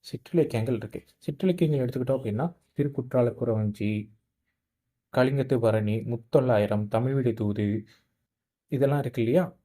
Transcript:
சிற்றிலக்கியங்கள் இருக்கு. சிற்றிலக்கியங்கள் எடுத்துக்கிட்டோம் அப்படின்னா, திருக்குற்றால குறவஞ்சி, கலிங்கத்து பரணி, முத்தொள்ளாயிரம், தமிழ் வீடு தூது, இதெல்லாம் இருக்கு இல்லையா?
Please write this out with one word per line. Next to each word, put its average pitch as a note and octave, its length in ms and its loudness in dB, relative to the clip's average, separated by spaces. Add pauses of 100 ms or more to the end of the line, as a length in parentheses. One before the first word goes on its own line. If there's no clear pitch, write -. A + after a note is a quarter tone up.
சிற்றிலக்கியங்கள் B2+ 720 -2
இருக்கு. G#2 220 -10 (200)
சிற்றிலக்கியங்கள் D#3+ 640 0
எடுத்துக்கிட்டோம் B2+ 360 -2
அப்படின்னா, A#2+ 260 -4 (280)
திருக்குற்றால C3 600 0
குறவஞ்சி, G#2+ 560 -2 (1200)
கலிங்கத்து C3 440 2
பரணி, G#2+ 460 2
முத்தொள்ளாயிரம், A2 840 2
தமிழ் B2 260 0
வீடு B2 200 2
தூது, G#2 320 -2 (1040)
இதெல்லாம் C#3 300 0
இருக்கு B2+ 180 -4
இல்லையா? C#3 240 2 (200)